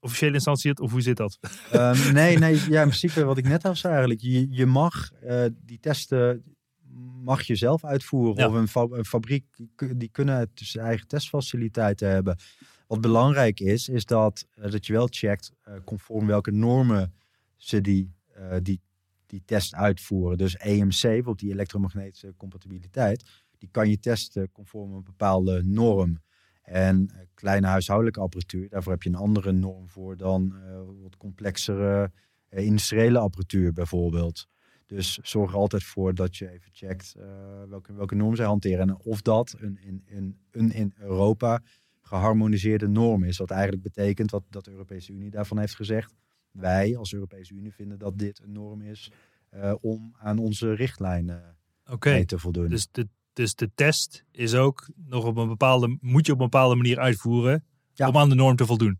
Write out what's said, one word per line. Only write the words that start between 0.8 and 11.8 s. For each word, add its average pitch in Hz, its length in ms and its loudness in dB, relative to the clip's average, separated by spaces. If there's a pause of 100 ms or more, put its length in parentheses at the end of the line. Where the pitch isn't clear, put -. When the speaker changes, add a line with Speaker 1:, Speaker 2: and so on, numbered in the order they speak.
Speaker 1:
Of 123 100 -4
hoe 127 100 0
zit 120 160 0
dat? 107 220 -6 (320)
Speaker 2:
Ehm, 123 420 4
nee, 160 260 6
nee, 160 160 6 (140)
ja, 156 140 4
in 147 60 6
principe 156 360 0
wat 135 140 2
ik 127 100 -2
net 160 160 2
al 185 120 0
zei 175 160 -2
eigenlijk. 123 300 2
Je, 127 280 2
je 131 160 2
mag, 143 460 2
eh, 123 320 -2 (200)
die 117 160 -18
testen 123 640 0 (800)
mag 131 200 0
je 117 140 -2
zelf 127 280 2
uitvoeren. 131 580 0
Speaker 1:
Ja. 117 60 4
Speaker 2:
Of 107 60 0
een 113 140 2
fa-, 120 220 0
een 117 140 -6
fabriek, 127 400 -2 (300)
k-, 131 260 -6
die 113 80 -6
kunnen 139 300 0
het, 113 160 -2
zijn 113 320 -10
eigen 113 200 -2
testfaciliteiten 117 1040 -2